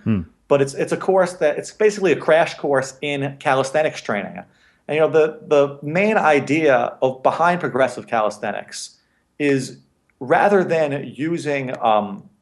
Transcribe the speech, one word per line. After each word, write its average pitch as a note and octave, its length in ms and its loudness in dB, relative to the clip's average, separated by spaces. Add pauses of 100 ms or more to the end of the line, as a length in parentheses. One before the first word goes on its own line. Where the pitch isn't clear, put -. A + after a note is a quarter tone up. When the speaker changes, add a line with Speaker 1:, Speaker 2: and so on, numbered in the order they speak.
Speaker 1:
Hmm. G#2+ 180 0 (260)
Speaker 2:
but C#3+ 140 4
it's, C#3 140 -2
it's D#3 160 -4
a E3+ 60 -2
course F3+ 360 2
that, D3 240 0
it's - 140 -10
basically G#3 400 2
a C3+ 40 4
crash D#3+ 380 2
course C3+ 480 -2
in C#3+ 380 -4
calisthenics D3 600 0
training. F#2 440 -6 (440)
And, C#3+ 60 -6
you D3+ 80 0
know, D3+ 80 4
the, D#3 380 2
the C#3+ 340 2
main F#3+ 340 0
idea D3+ 600 2 (260)
of, B2+ 220 -2
behind E3+ 360 2
progressive B2+ 460 -2
calisthenics - 920 -6 (440)
is C#3 400 -2 (400)
rather F3+ 440 2
than C#3+ 520 -2
using, C#3 680 -4
um, G#2 460 0 (120)